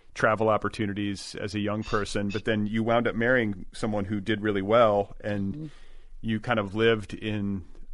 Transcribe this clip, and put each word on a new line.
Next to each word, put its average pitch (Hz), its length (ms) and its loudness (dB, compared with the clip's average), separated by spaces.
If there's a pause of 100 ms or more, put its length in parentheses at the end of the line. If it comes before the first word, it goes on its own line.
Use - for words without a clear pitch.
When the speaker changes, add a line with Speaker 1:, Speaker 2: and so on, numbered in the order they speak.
(140)
Speaker 1:
travel 110 360 4
opportunities 101 840 -2
as 104 200 -6
a 107 40 -2
young 104 240 -2
person, 104 480 -2
but 104 140 -4
then 107 220 2
you 113 160 0
wound 117 240 4
up 92 80 -2
marrying 113 580 2
someone 104 320 -2
who 104 140 -2
did 104 220 0
really 101 200 2
well, 104 600 4
and 101 340 -2
Speaker 2:
Mm. 151 160 -10 (500)
Speaker 1:
you 110 180 -2
kind 117 200 0
of 101 160 -2
lived 110 380 4
in, 101 520 -4 (280)